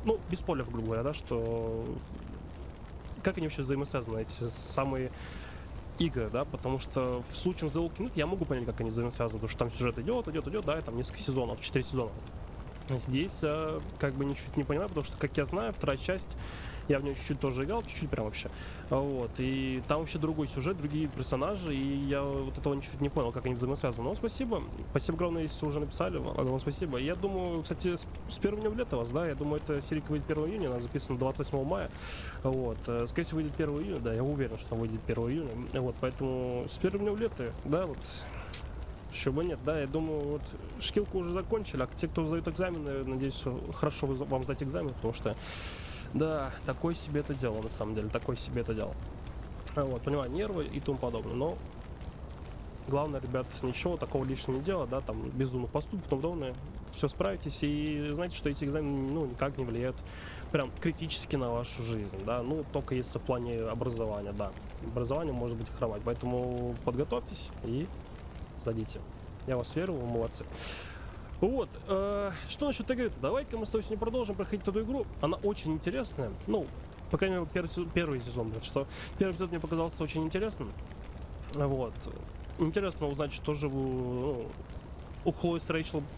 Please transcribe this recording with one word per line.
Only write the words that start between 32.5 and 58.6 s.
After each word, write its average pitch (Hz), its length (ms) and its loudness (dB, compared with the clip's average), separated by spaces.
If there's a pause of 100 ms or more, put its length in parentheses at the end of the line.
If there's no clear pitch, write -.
э, 120 200 2
скорее 165 180 0
всего, 160 120 0
выйдет 151 160 2
первого 147 280 2
июня, 180 180 0
да, 117 140 2
я 117 100 4
уверен, 135 340 2
что - 180 -2
она 113 60 2
выйдет 113 220 0
первого 117 280 2
июня. 147 200 0 (280)
Вот, 127 220 2
поэтому 127 680 2
с - 80 -8
первым 196 260 4
днем 208 140 2
лета, 131 360 0 (100)
да, 160 220 4
вот, 147 140 -4 (1120)
чего 135 220 2
бы 160 100 2
нет, 165 180 0
да, 156 160 4
я 139 80 2
думаю, 156 340 0
вот 143 200 0 (400)
шкилку 202 380 2
уже 175 120 2
закончили, 190 520 2
а 127 120 2
те, 170 120 0
кто 160 180 2
сдают 160 220 2
экзамены, 156 580 0
надеюсь, 131 300 0
что - 260 -2 (120)
хорошо - 340 2
вы 135 80 2
за-, 131 100 0
вам 131 180 2
сдать 135 200 0
экзамен, 143 300 0
потому 113 200 0
что, 104 220 0 (800)
да, 147 400 2 (120)
такое 165 300 2
себе 147 240 0
это 147 140 -2
дело, 120 280 0
на 110 60 -2
самом 107 260 -2
деле, 107 140 0
такое 117 300 0
себе 123 240 -2
это 113 120 0
дело. 107 220 -2 (800)
А 143 80 4
вот, 127 180 0
понимаю, 139 300 2
нервы 180 340 0
и - 140 -2
тому 139 180 2
подобное, 120 380 0
но 151 220 2 (1300)
главное, 139 320 2
ребят, 127 260 0 (180)
ничего 160 340 2
такого 135 260 2
лишнего 131 320 0
не 135 80 0
делать, 160 260 2
да, 131 120 0
там, 113 300 -4
безумных 127 400 0
поступков, 156 360 -2
тому 135 140 2
подобное, 147 340 0 (400)
все 143 140 4
справитесь, 180 540 0
и 147 500 2
знаете, 175 240 0
что - 120 2
эти 143 140 0